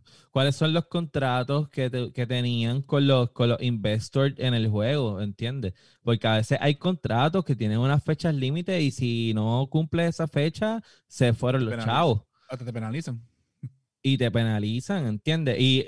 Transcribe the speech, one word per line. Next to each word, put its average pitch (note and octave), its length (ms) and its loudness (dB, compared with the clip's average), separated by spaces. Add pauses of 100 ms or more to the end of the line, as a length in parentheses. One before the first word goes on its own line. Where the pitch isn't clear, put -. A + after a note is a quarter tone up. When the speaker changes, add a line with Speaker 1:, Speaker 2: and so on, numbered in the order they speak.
(320)
Speaker 1:
cuáles C3+ 240 2
son D#3 180 0
los E3 120 0
contratos C#3 840 -2
que B2+ 220 -2
te, B2 240 -4
que B2 120 -2
tenían A#2+ 580 0
con C#3 220 2
los, B2+ 260 4
con A#2+ 180 2
los A#2 120 0
investors A#2 760 0
en B2+ 160 0
el A2+ 160 0
juego, G#2+ 500 0
¿entiendes? G#2 540 -6 (280)
Porque A#2 260 0
a A2 100 4
veces A2 240 0
hay C#3+ 140 2
contratos D#3+ 680 0
que B2+ 140 -2
tienen G#2+ 220 0
unas C#3 220 2
fechas D#3+ 320 -2
límite D#3+ 480 -2
y C#3 100 2
si A#2 420 -2
no A2+ 360 0
cumples E3 460 0
esa D#3+ 140 -4
fecha, G#3 520 -2 (260)
se A#2+ 260 2
fueron B2+ 280 0
Speaker 2:
Te B2 40 0
Speaker 1:
los G#2+ 80 -4
Speaker 2:
penalizan. A2+ 240 -2
Speaker 1:
chavos. C#3+ 240 2 (260)
Speaker 2:
Hasta B2 160 -12
te A#2+ 80 -8
penalizan. A#2 500 -8 (840)
Speaker 1:
Y C3+ 120 4
te A#2+ 140 2
penalizan, A#2 760 -2
¿entiendes? C#3 540 0
Y C3 260 4